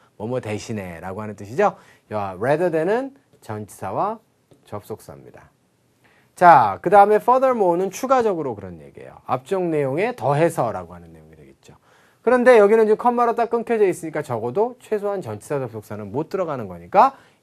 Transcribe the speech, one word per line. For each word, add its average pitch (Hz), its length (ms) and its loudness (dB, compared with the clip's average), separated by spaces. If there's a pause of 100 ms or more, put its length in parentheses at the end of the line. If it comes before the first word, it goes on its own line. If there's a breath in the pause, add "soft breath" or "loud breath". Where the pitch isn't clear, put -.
(160 soft breath)
뭐뭐 120 240 -8
대신에 101 600 -10
라고 95 220 -12
하는 107 120 -12
뜻이죠. 101 420 -4 (360 loud breath)
야, 101 260 -8
rather 151 320 0
than은 208 440 -4 (260)
전치사와 110 800 -10 (440)
접속사입니다. 76 880 -18 (840 soft breath)
자, 127 460 6
그 - 80 -2
다음에 202 280 8
furthermore는 208 720 2
추가적으로 208 640 -2
그런 90 260 -14
얘기예요. 67 460 -20
앞쪽 180 380 -4
내용에 160 520 -2
더해서라고 127 800 -2
하는 85 180 -20
내용이 80 240 -20
되겠죠. - 380 -20 (480 soft breath)
그런데 247 360 6
여기는 214 280 6
지금 208 100 2
컴마로 240 380 0
딱 233 160 -4
끊겨져 226 360 0
있으니까 160 360 -6
적어도 127 580 -4
최소한 202 400 -6
전치사 113 380 -8
접속사는 107 540 -10
못 151 160 -6
들어가는 151 400 -6
거니까 90 480 2 (260 loud breath)